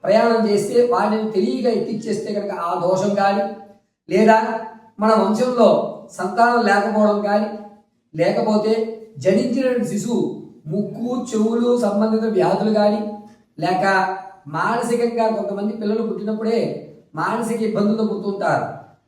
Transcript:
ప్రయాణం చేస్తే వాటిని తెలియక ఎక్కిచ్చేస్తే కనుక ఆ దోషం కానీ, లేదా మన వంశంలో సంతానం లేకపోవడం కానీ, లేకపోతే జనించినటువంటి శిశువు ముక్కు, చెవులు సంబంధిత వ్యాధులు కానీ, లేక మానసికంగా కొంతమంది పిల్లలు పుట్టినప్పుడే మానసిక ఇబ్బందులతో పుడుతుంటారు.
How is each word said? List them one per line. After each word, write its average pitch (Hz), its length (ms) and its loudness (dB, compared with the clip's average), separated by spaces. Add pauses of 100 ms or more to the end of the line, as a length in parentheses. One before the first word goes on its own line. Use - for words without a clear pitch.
ప్రయాణం 220 460 4
చేస్తే 240 380 2
వాటిని 220 440 0
తెలియక - 340 0
ఎక్కిచ్చేస్తే 220 680 -2
కనుక 202 180 -4
ఆ 180 280 -4
దోషం 190 360 0
కానీ, 202 400 0 (540)
లేదా 220 500 4 (400)
మన 220 100 2
వంశంలో 220 600 4 (420)
సంతానం 226 540 2
లేకపోవడం 208 560 2
కానీ, 208 380 -2 (560)
లేకపోతే 214 840 0 (160)
జనించినటువంటి 247 720 0
శిశువు - 540 -4 (260)
ముక్కు, 226 580 -4
చెవులు 233 560 0
సంబంధిత 220 420 0
వ్యాధులు 202 500 0
కానీ, 208 400 0 (460)
లేక 190 580 0 (300)
మానసికంగా 233 800 -2
కొంతమంది 202 460 -4
పిల్లలు 214 340 -4
పుట్టినప్పుడే 220 840 -4 (220)
మానసిక 220 460 -4
ఇబ్బందులతో 214 440 0
పుడుతుంటారు. 190 760 -4 (260)